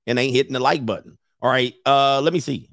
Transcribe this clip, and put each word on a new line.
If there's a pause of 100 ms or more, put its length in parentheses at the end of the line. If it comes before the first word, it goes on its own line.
and
ain't
hitting
the
like
button. (240)
All
right, (120)
uh,
let
me
see.